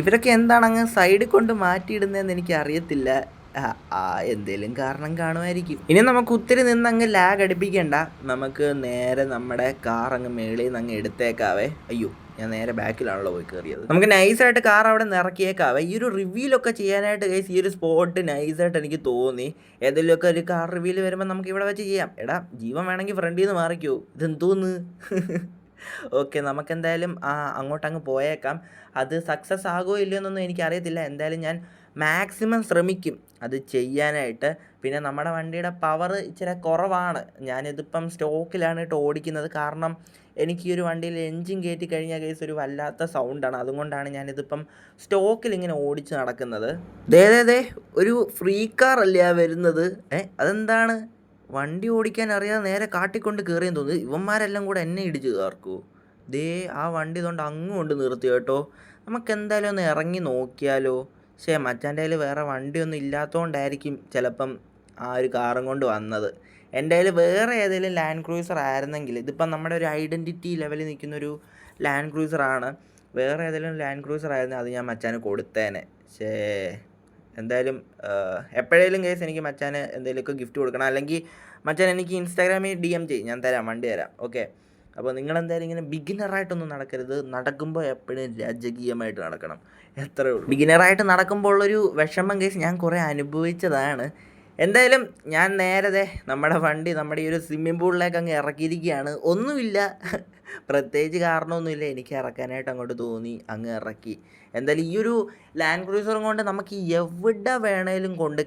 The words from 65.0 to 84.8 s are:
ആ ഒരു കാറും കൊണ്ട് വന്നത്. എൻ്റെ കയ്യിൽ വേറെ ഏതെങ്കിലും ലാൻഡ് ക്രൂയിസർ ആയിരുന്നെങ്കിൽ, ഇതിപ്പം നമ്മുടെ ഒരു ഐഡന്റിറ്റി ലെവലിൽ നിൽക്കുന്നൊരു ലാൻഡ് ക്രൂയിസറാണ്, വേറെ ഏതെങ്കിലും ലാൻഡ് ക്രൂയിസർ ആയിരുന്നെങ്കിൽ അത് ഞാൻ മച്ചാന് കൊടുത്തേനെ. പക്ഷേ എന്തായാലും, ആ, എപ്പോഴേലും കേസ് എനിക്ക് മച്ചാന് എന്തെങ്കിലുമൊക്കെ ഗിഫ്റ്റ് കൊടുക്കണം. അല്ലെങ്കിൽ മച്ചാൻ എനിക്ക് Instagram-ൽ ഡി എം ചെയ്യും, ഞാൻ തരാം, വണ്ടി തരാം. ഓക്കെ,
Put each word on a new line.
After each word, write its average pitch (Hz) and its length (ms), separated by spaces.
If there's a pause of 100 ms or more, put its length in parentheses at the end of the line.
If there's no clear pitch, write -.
ആ - 80
ഒരു 127 200
കാറും 120 360
കൊണ്ട് 135 160
വന്നത്. 107 480 (400)
എൻ്റെ 151 220
കയ്യിൽ 180 220
വേറെ 190 460
ഏതെങ്കിലും 190 340
ലാൻഡ് 160 280
ക്രൂയിസർ 170 420
ആയിരുന്നെങ്കിൽ, 135 560
ഇതിപ്പം 143 300
നമ്മുടെ 160 260
ഒരു 165 60
ഐഡന്റിറ്റി 165 760
ലെവലിൽ 151 300
നിൽക്കുന്നൊരു 147 500 (400)
ലാൻഡ് 147 320
ക്രൂയിസറാണ്, 143 560 (460)
വേറെ 143 340
ഏതെങ്കിലും 160 340
ലാൻഡ് 139 220
ക്രൂയിസർ 151 280
ആയിരുന്നെങ്കിൽ 127 320
അത് 123 120
ഞാൻ 123 80
മച്ചാന് 117 320 (100)
കൊടുത്തേനെ. 101 520
പക്ഷേ - 520 (1080)
എന്തായാലും, 127 400 (320)
ആ, - 20 (500)
എപ്പോഴേലും 185 420
കേസ് 175 200
എനിക്ക് 160 160
മച്ചാന് 143 380
എന്തെങ്കിലുമൊക്കെ 131 640
ഗിഫ്റ്റ് 123 180
കൊടുക്കണം. 131 320
അല്ലെങ്കിൽ 143 300 (440)
മച്ചാൻ 165 240
എനിക്ക് 180 340
Instagram-ൽ 185 600
ഡി 170 40
എം 170 200
ചെയ്യും, 117 200
ഞാൻ 123 160
തരാം, 127 220
വണ്ടി 117 280
തരാം. 85 160 (100)
ഓക്കെ, 117 260 (520)